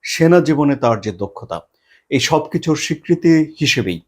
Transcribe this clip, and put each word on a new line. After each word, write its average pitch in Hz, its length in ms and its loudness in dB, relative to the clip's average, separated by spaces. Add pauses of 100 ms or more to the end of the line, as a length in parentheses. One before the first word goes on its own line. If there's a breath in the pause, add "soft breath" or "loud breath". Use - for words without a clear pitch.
সেনা 170 380 4
জীবনে 143 360 0
তার 117 240 0
যে 107 120 -6
দক্ষতা, 90 480 -10 (480)
এই 139 120 0
সব 156 300 -2
কিছুর 160 260 -2
স্বীকৃতি 160 840 0
হিসেবেই 98 480 -2